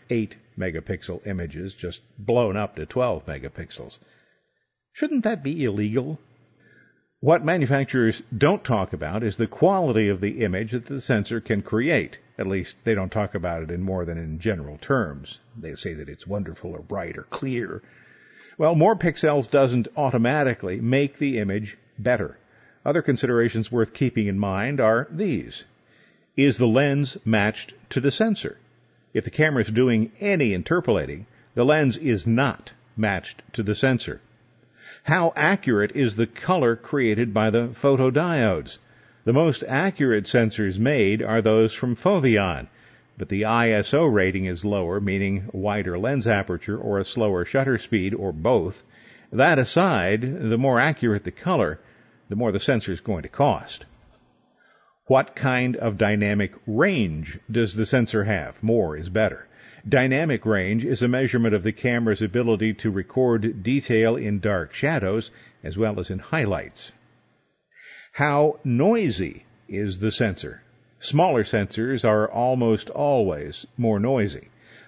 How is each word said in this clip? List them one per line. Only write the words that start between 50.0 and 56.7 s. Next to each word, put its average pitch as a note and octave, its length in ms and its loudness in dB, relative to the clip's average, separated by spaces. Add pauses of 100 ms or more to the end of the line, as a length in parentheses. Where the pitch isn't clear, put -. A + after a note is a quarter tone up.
the A#2 360 -2
more B2+ 220 2
accurate A#2+ 440 0
the F2 80 -8
color, A2 480 -2 (500)
the G2+ 60 -6
more A2+ 160 0
the G2 80 0
sensor A#2 320 -2
is F2 100 -6
going F2+ 220 -4
to - 60 -14
cost. - 560 -2 (1200)
What C3 280 2
kind B2+ 400 0
of G#2+ 220 -2
dynamic G#2 560 2 (140)
range G#2+ 720 0 (100)